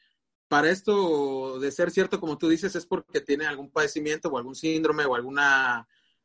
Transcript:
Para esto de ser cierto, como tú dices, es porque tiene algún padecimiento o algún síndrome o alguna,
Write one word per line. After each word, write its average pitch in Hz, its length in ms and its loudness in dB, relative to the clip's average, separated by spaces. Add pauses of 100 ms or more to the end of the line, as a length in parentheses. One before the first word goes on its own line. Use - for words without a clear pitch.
(480)
Para 147 240 4
esto 143 880 0
de 135 120 -2
ser 175 200 0
cierto, 185 280 0
como 156 200 -6
tú 165 100 2
dices, 165 260 0
es 165 120 -8
porque - 340 -4
tiene 147 240 -2
algún 143 260 -8
padecimiento 151 580 -2
o 135 100 -4
algún 131 160 -10
síndrome 156 500 0
o 131 80 2
alguna, 135 760 2 (380)